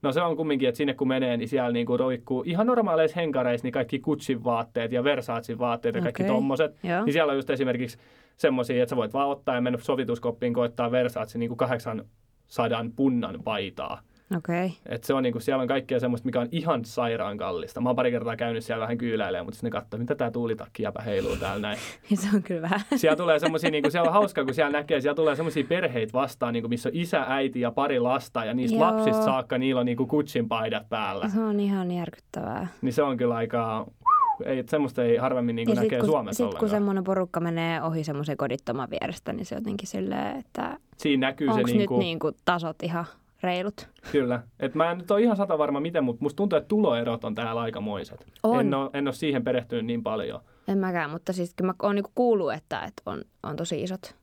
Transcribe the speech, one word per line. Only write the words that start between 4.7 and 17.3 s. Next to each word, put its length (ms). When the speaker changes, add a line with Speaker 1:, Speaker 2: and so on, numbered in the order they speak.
Speaker 1:
ja 120
Versace 540
vaatteet 360
ja 80
kaikki 200
Speaker 2:
Okei. 120
Speaker 1:
tommoset. 480
Speaker 2:
Joo. 220
Speaker 1:
Niin 80
siellä 180
on 80
just 120
esimerkiksi 480
semmosia, 460
että 80
sä 60
voit 180
vaan 140
ottaa 260
ja 60
mennä 220
sovituskoppiin 720
koittaa 360
Versace 480
niinku 180
kahdeksansadan 1400
punnan 480
paitaa. 560
Speaker 2:
Okei. 360
Speaker 1:
Et 180
se 100
on 80
niinku, 180
siellä 220
on 60
kaikkea 320
semmoista, 260
mikä 140
on 120
ihan 320
sairaan 520